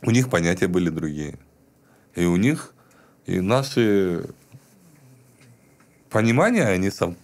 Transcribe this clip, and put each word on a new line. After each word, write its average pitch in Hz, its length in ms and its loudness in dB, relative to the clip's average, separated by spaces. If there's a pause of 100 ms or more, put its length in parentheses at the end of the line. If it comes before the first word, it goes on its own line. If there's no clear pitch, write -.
У 117 100 0
них 123 180 2
понятия 90 380 0
были 87 220 0
другие. 76 500 -8 (760)
И 87 100 0
у 87 100 2
них, 131 380 -2 (520)
и 90 140 -4
наши 101 920 0 (1800)
понимания, 135 560 2
они 95 240 2
сов-, 87 340 -4